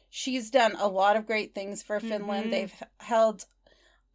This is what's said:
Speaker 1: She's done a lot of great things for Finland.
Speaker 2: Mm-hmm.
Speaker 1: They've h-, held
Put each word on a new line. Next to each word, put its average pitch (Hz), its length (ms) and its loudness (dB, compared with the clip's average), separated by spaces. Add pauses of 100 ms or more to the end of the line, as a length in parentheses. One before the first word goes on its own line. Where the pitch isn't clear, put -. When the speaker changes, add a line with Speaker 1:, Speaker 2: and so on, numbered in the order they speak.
Speaker 1:
She's 254 420 -6
done 226 260 4
a 202 100 0
lot 196 280 4
of 214 100 -2
great 214 300 -4
things 202 260 -10
for 208 180 -4
Finland. 214 460 -4
Speaker 2:
Mm-hmm. 226 60 -4
Speaker 1:
They've - 300 -4
h-, - 60 -16 (120)
held 220 460 2 (680)